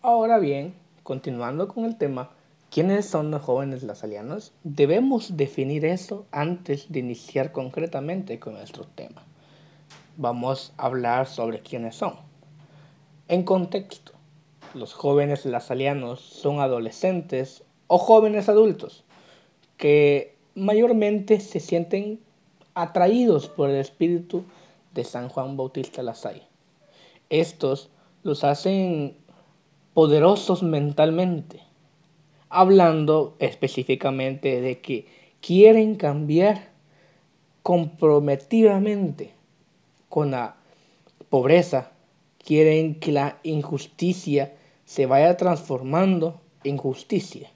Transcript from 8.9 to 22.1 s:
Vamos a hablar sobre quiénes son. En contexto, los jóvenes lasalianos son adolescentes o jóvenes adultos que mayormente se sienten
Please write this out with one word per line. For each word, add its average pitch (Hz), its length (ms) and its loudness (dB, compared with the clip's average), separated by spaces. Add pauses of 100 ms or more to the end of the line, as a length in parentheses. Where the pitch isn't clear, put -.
Vamos 127 600 -6
a 135 100 -8
hablar 123 400 -2
sobre 113 320 -8
quiénes 117 360 -12
son. 196 200 -8 (1120)
En 180 160 0
contexto, 190 680 -4 (600)
los 123 200 -14
jóvenes 143 520 -2
lasalianos 127 760 -6
son - 380 -6
adolescentes 131 1040 -4 (240)
o 175 120 4
jóvenes 214 500 4
adultos 214 540 2 (720)
que 147 600 2 (180)
mayormente 208 840 2
se - 200 -8
sienten 196 600 -4 (540)